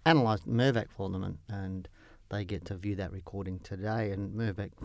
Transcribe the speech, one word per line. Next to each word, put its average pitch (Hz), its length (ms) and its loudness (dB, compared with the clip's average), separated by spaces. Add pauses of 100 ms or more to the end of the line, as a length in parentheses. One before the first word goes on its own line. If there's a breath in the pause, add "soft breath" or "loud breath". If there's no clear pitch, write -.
analysed 117 420 6
Mirvac 117 420 4
for 95 200 -6
them, 95 120 -2
and, 95 160 -4 (120)
and 95 380 -6 (420 loud breath)
they 101 160 -4
get 95 200 -6
to 101 80 -6
view 98 220 -2
that 92 160 -4
recording 92 460 -6
today. 104 540 -2
And 98 220 -4
Mirvac 104 360 -2 (140)